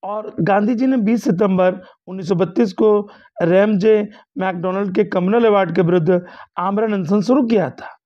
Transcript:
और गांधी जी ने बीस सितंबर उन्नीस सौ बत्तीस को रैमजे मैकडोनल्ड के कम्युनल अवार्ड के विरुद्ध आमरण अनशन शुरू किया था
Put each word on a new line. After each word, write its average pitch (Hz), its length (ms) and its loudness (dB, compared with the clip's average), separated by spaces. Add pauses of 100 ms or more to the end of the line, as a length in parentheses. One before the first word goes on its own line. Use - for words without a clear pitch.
और 214 380 -10
गांधी 208 340 2
जी 254 120 0
ने 262 100 2
बीस 226 260 0
सितंबर 185 580 0 (260)
उन्नीस 180 220 -12
सौ 196 60 0
बत्तीस 185 380 0
को 208 360 2 (340)
रैमजे 208 580 2 (360)
मैकडोनल्ड 185 580 -4
के 214 100 2
कम्युनल 202 400 0
अवार्ड 190 300 2
के 185 60 2
विरुद्ध 175 440 2 (340)
आमरण 202 340 -2
अनशन 196 280 -2
शुरू 247 260 0
किया 190 240 0
था - 340 -20